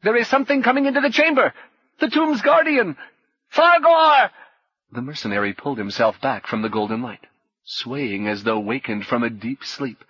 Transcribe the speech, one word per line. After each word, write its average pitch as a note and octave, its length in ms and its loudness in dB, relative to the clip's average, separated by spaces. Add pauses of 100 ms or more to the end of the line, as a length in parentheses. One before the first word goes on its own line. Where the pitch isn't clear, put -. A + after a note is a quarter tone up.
There A#3+ 120 2
is A#3 120 2
something C4+ 360 0
coming C4 220 2
into C#4 160 0
the C#4 80 2
chamber! C4+ 440 2 (460)
The D4+ 100 0
tomb's D4+ 320 0
guardian! C#4+ 560 2 (560)
Thargor! D#4+ 800 6 (600)
The A#2+ 100 -10
mercenary G#2 520 -4
pulled C#3 240 -6
himself G#2+ 420 -2
back B2 280 -6
from A2 160 -4
the A2 60 -4
golden G#2+ 320 -4
light, A2+ 240 -12 (380)
swaying A2+ 640 -8
as G#2 160 -4
though A2 160 0
wakened G#2+ 460 -6
from A#2+ 180 -2
a A#2 60 -2
deep A2+ 340 -10
sleep. - 460 -10